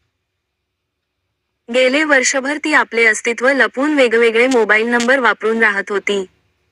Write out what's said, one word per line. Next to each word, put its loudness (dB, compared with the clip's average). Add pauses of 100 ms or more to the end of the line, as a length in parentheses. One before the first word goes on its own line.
(1700)
गेले 2
वर्षभर -2
ती -2
आपले 0
अस्तित्व -2
लपवून -2
वेगवेगळे 2
मोबाईल 2
नंबर 0
वापरून -2
राहत 0
होती. -4 (460)